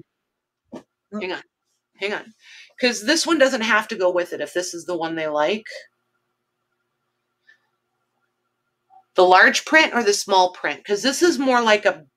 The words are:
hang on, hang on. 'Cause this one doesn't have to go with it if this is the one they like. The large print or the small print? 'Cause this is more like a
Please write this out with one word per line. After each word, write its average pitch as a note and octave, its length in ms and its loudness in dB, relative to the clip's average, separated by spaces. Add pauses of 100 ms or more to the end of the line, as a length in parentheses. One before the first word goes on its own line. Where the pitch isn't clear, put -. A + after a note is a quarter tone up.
(1200)
hang F#3 120 -6
on, - 80 -10 (560)
hang G3+ 160 -6
on. G3 200 -10 (480)
'Cause B3 240 -2
this D#4+ 220 0
one E4 100 0
doesn't C4 240 2
have A3 280 0
to A3 60 -8
go F#3 140 0
with F3 240 -2
it C#3+ 80 -8
if D3+ 120 -10
this F3+ 200 -6
is E3 120 -16
the F3 120 -6
one E3 180 -6
they D#3+ 120 -6
like. D#3 380 -2 (3500)
The F#3 80 4
large F#3 420 6
print D#4 280 2
or A#3 100 -2
the G3+ 100 2
small F#3+ 400 0
print? D3 300 -8
'Cause G3+ 200 -4
this C4+ 180 -2
is E4 160 4
more B3+ 240 2
like G#3+ 240 2
a F#3 200 -2 (120)